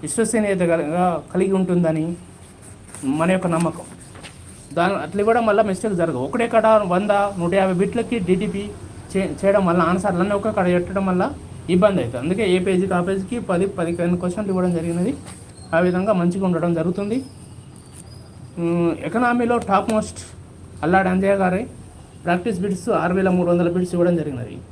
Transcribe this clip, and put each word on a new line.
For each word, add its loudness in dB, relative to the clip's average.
విశ్వసనీయత 0
గల-, 2
కలిగి 2
ఉంటుందని 2
మన 4
యొక్క -2
నమ్మకం. -2
దాని 2
అట్లా -4
ఇవ్వడం 4
వల్ల 4
మిస్టేక్ -2
జరగవు. 0
ఒకటే -2
కాడ 4
వంద, 2
నూట 0
యాభై 2
బిట్లకి -2
డీటీపీ 0
చే-, 0
చేయడం 4
వల్ల, 2
ఆన్సర్లన్నీ 0
ఒకే -2
కాడ 2
పెట్టడం -2
వల్ల 2
ఇబ్బంది 6
అవుతుంది. -6
అందుకే 0
ఏ 2
పేజీకి 2
ఆ 0
పేజీకి -4
పది, 2
పదిహేను 0
క్వశ్చన్లు -4
ఇవ్వడం 0
జరిగినది. -2
ఆ 6
విధంగా 2
మంచిగా 0
ఉండడం 0
జరుగుతుంది. -2
ఉమ్, 2
ఎకనామీలో 2
టాప్ 2
మోస్ట్ -2
అల్లాడి 4
అంజయ్య 4
గారి 0
ప్రాక్టీస్ 0
బిట్స్ -2
ఆరు 0
వేల 4
మూడు 2
వందల 2
బిట్స్ 0
ఇవ్వడం 4
జరిగినది. -6